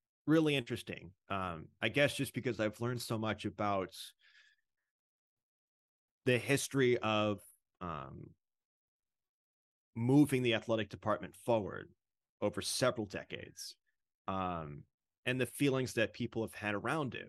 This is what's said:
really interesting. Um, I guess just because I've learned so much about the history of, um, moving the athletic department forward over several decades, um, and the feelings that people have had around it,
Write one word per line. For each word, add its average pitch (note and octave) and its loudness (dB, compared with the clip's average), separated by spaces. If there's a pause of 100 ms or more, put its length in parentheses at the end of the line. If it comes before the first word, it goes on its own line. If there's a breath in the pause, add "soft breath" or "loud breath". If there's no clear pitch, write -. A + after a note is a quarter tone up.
(260)
really D3+ 4
interesting. G#2 -6 (180)
Um, F2+ -4 (120)
I A2+ 2
guess C#3 4
just - -4
because A#2+ -2
I've G#2+ 0
learned A#2+ -2
so A#2 -4
much A2 -2
about G2 0 (2250 soft breath)
the B2 4
history B2+ 2
of, G#2+ 2 (400)
um, D2+ -8 (1600)
moving C3 6
the A#2 4
athletic A2 0
department G#2 -2
forward - 0 (520)
over G2+ 0
several A#2+ 0
decades, - -12 (500)
um, F2 -4 (440)
and B2+ 0
the B2 2
feelings C3 0
that A2 0
people A#2 -4
have G#2+ -6
had G#2 -2
around B2 -2
it, - -12